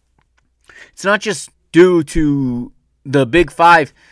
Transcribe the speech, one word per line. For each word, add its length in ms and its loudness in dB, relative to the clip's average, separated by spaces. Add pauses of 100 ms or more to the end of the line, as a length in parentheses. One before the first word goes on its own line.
(920)
it's 140 -14
not 160 0
just 280 -8 (220)
due 320 4
to 680 -4 (340)
the 200 0
Big 240 0
Five. 440 2 (180)